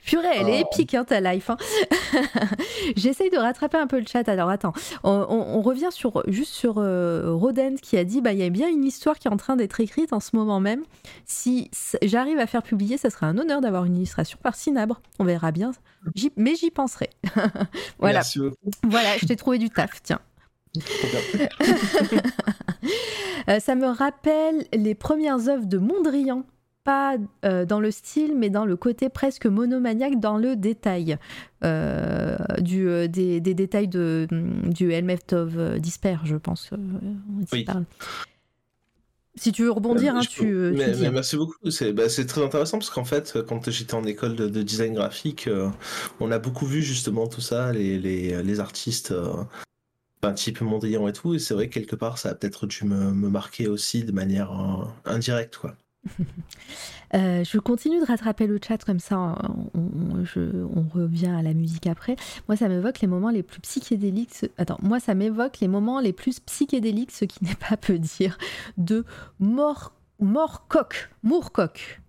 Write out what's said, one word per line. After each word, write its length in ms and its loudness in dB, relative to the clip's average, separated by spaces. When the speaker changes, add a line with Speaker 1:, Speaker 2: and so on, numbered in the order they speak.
Speaker 1:
Purée, 300 2
elle 140 2
est 160 4
Speaker 2:
Oh. 100 -6
Speaker 1:
épique, 200 2
hein, 100 4
ta 160 2
life, 300 0
hein. 60 0
<laughs> 880 0
J'essaye 340 2
de 60 2
rattraper 400 0
un 100 2
peu 140 0
le 60 -4
chat. 220 0
Alors, 200 2
attends. 240 0
On, 240 4
on, 300 0
on 40 2
revient 280 2
sur, 360 -2
juste 260 -2
sur, 260 0
euh, 540 2
Roden 460 2
qui 180 0
a 60 6
dit, 200 0
bah, 100 4
il 80 2
y 20 2
a 60 2
bien 200 2
une 140 2
histoire 380 0
qui 80 0
est 20 2
en 60 2
train 180 -2
d'être 240 0
écrite 340 0
en 60 0
ce 160 -6
moment 240 2
même. 240 0
Si 460 -2
c-, 300 -6
j'arrive 380 2
à 80 0
faire 160 -2
publier, 340 0
ça 100 2
serait 180 -2
un 120 2
honneur 220 0
d'avoir 240 2
une 140 2
illustration 440 -4
par 140 0
Cinabre. 440 0
On 40 2
verra 280 2
bien. 180 0
J'y, 200 0
mais 200 4
j'y 160 2
penserai. 380 -2
<laughs> 760 -2
Voilà. 200 6
Speaker 2:
Merci 200 -2
beaucoup. 160 -2
Speaker 1:
Voilà, 300 4
je 80 0
t'ai 100 4
trouvé 220 2
du 120 0
taf, 320 -2
tiens. 180 -2
Speaker 2:
Trop 340 -4
bien. 120 2
Speaker 1:
<laughs> 720 4
Euh, 120 4
ça 140 0
me 120 2
rappelle 840 2
les 220 2
premières 540 2
œuvres 180 2
de 120 2
Mondrian. 680 2
Pas, 340 2
euh, 220 2
dans 120 2
le 120 2
style, 460 -2
mais 120 2
dans 160 2
le 100 2
côté 360 0
presque 360 -2
monomaniaque 720 2
dans 200 2
le 180 2
détail. 640 0
Euh, 720 0
du, 300 2
euh, 180 2
des, 340 2
des 120 2
détails 360 2
de, 420 0
du 600 0
Helmet 260 0
of, 220 0
euh, 220 -2
Despair, 460 -2
je 120 0
pense, 360 -6
euh, 40 -8
on 80 -2
s'y 60 -6
Speaker 2:
Oui. 120 -2
Speaker 1:
parle. 200 -2
Si 180 0
tu 120 0
veux 60 4
rebondir, 440 2
Speaker 2:
Euh, 40 2
Speaker 1:
hein, 40 2
Speaker 2:
je 80 0
Speaker 1:
tu, 160 -2
euh, 280 2
Speaker 2:
mais, 120 4
Speaker 1:
tu 60 4
dis, 100 0
Speaker 2:
mais 60 4
Speaker 1:
hein. 40 0
Speaker 2:
merci 240 0
beaucoup. 340 -2
C'est, 220 0
bah, 160 4
c'est 180 0
très 160 0
intéressant 360 0
parce 120 -6
qu'en 140 -4
fait, 420 -2
quand 240 -4
j'étais 240 -4
en 100 -2
école 300 -2
de, 140 0
de 140 0
design 320 0
graphique, 540 -4
euh, 200 2
on 120 -2
a 80 0
beaucoup 280 -4
vu 160 0
justement 440 -2
tout 160 -8
ça, 300 0
les, 260 0
les, 440 -2
les 180 0
artistes, 520 -6
euh, 140 -2
enfin, 100 0
type 300 -4
Mondrian 460 0
et 40 -2
tout. 220 -2
Et 40 0
c'est 140 -4
vrai 160 0
que 60 -14
quelque 200 -4
part, 220 -4
ça 140 -4
a 40 -4
peut-être 320 -6
dû 200 -8
me, 260 2
me 160 2
marquer 400 -2
aussi 340 -2
de 100 -4
manière, 400 0
euh, 340 -4
indirecte, 540 -2
quoi. 160 -10
Speaker 1:
<laughs> 160 -4
Euh, 300 2
je 160 0
continue 400 0
de 80 4
rattraper 400 0
le 180 0
chat 200 -2
comme 160 0
ça, 160 -2
on, 60 0
on, 440 -2
je, 380 -2
on 120 2
revient 380 0
à 60 0
la 120 0
musique 340 -2
après. 260 -2
Moi, 100 2
ça 120 2
m'évoque 320 0
les 80 2
moments 220 0
les 120 0
plus 160 -12
psychédéliques, 720 -2
ce... 140 -6
Attends, 220 -2
moi, 200 2
ça 140 0
m'évoque 440 0
les 80 2
moments 320 2
les 140 2
plus 260 -4
psychédéliques, 720 -2
ce 140 -4
qui 200 -6
<laughs> 0 -
n'est 120 -4
pas 80 2
peu 220 2
dire, 400 -2
de 260 0
Mor-, 520 0
Morcock, 920 0
Moorcock. 840 0